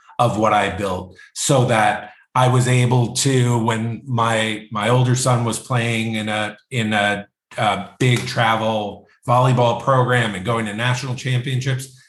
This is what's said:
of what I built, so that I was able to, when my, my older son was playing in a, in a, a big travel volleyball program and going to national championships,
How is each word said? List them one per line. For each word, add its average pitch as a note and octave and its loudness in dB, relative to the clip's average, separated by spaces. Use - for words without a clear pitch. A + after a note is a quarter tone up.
of A2 2
what G#2+ 2
I G2+ 2
built, F#2+ -6
so C3 2
that G#2+ 0
I B2+ 4
was B2+ 2
able B2 2
to, A#2+ 2
when A2+ -2
my, A2+ -2
my G#2+ -2
older B2+ 4
son B2 0
was A2 -2
playing A2+ -4
in G#2+ -4
a, G#2+ -4
in A2 -2
a, G2+ 0
a G2 -2
big B2 2
travel A2 -2
volleyball B2 2
program B2 2
and F#2 -8
going A2+ -2
to G#2 -6
national B2 -4
championships, B2+ -4